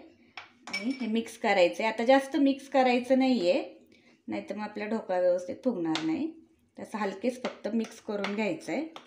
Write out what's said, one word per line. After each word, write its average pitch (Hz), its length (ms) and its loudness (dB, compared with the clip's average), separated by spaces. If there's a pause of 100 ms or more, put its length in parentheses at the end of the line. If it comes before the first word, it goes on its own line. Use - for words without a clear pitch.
(680)
आणि 214 240 -6 (100)
हे 226 60 -4
मिक्स 226 300 -2
करायचं 185 460 4
आहे. 220 100 0
आता 233 120 -2
जास्त 269 300 4
मिक्स 277 340 2
करायचं 254 500 4
नाही 240 320 4
आहे, - 340 -2 (420)
नाहीतर 208 280 -8
मग 214 80 -8
आपला 208 220 -8
ढोकळा 208 340 -2
व्यवस्थित 180 440 2
फुगणार 165 400 0
नाही. 160 280 -2 (480)
तसं - 180 -12
हलकेच 208 460 -4
फक्त - 240 -8
मिक्स 220 340 -4
करून 202 340 -4
घ्यायचं 190 360 -4
आहे, 277 160 -4 (200)